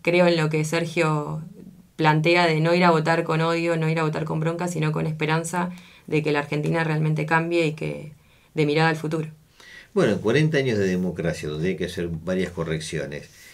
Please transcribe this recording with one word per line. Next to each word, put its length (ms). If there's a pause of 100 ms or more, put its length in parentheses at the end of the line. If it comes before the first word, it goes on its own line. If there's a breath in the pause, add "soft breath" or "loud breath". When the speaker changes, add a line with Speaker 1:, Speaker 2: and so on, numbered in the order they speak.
Speaker 1:
creo 240
en 100
lo 120
que 140
Sergio 760 (540)
plantea 500
de 160
no 140
ir 80
a 80
votar 320
con 180
odio, 360
no 120
ir 100
a 40
votar 220
con 140
bronca, 280
sino 240
con 160
esperanza 640 (360 loud breath)
de 140
que 100
la 80
Argentina 440
realmente 420
cambie 400
y 80
que 380 (420 soft breath)
de 120
mirada 240
al 80
futuro. 300 (680 loud breath)
Speaker 2:
Bueno, 200
en 60
cuarenta 400
años 180
de 100
democracia, 600
donde 200
hay 80
que 80
hacer 240
varias 420
correcciones, 760 (240 loud breath)